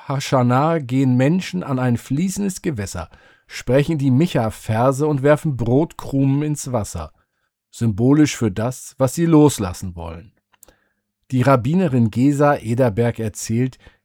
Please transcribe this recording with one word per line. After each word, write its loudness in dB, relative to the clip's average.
Hashanah 0
gehen 0
Menschen 0
an -4
ein 0
fließendes -4
Gewässer, -8
sprechen 0
die 0
Micha-Verse 0
und -2
werfen 2
Brotkrumen 0
ins -6
Wasser. -6
Symbolisch 2
für -2
das, -8
was 0
sie 0
loslassen 2
wollen. -14
Die 0
Rabbinerin 2
Gesa 2
Ederberg -2
erzählt, -4